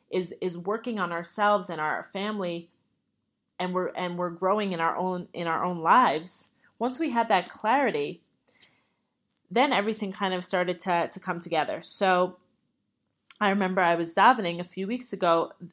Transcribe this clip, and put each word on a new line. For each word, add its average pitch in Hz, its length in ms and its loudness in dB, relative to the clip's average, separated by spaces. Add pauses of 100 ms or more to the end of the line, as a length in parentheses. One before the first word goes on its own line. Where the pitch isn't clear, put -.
is, 185 320 -4
is 175 160 -4
working 214 420 -4
on 175 120 -2
ourselves 190 580 0
and 160 100 -6
our 147 220 -2
family, 190 680 -6 (880)
and 180 140 -2
we're, 180 160 0
and 175 280 -6
we're 175 140 -2
growing 190 400 0
in 170 80 -2
our 165 180 0
own, 180 360 -4
in 175 120 -6
our 165 180 0
own 175 160 -2
lives. 175 680 4 (320)
Once 254 200 -4
we 311 120 -2
had 233 180 0
that 185 200 2
clarity, 190 720 0 (1300)
then 254 200 4
everything 208 400 -2
kind 190 220 -2
of 180 100 -4
started 180 360 0
to, 170 320 0
to - 80 -8
come 175 200 -6
together. 156 420 -2
So 180 560 2 (1040)
I 208 80 4
remember 190 320 2
I 170 140 6
was 165 180 -2
davening 196 460 4
a 175 40 -6
few 190 240 -8
weeks 247 240 -6
ago. 170 400 2 (220)